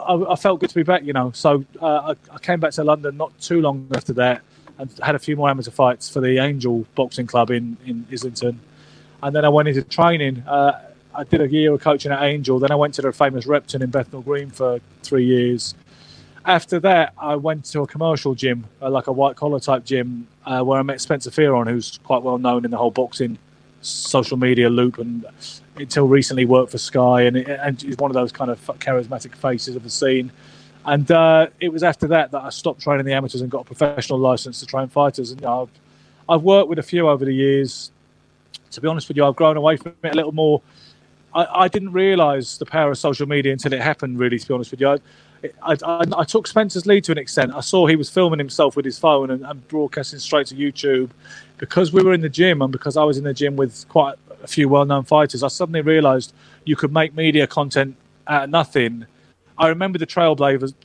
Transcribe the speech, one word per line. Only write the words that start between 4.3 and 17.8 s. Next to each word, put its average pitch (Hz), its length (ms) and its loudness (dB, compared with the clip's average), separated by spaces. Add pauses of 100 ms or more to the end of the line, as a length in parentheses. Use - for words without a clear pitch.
and 135 120 -12 (120)
had 147 120 0
a 139 40 -2
few 151 180 -6
more 143 120 0
amateur 135 220 -4
fights 127 400 0
for 143 100 -4
the 127 180 2
Angel 127 560 -2
Boxing 127 320 -4
Club 117 240 0
in, 117 360 -4
in 117 260 -8
Islington. 120 480 -6 (600)
And 143 120 -4
then 151 120 2
I - 20 6
went 151 200 4
into 135 140 0
training. 147 640 0
Uh, 143 340 2 (340)
I 147 100 -8
did 165 160 2
a 143 80 0
year 151 240 4
of 143 80 0
coaching 143 320 0
at 139 100 -2
Angel. 143 360 0
Then 135 120 2
I 147 40 2
went 147 200 2
to 139 80 -6
the 131 100 0
famous 131 340 0
Repton 139 360 -2
in 127 80 -4
Bethnal 131 320 -4
Green 143 280 -6
for 123 300 -4 (220)
three 131 220 0
years. 123 500 0 (680)
After 175 360 0
that, 175 380 2
I 147 180 -4
went 151 300 -4
to 147 160 -4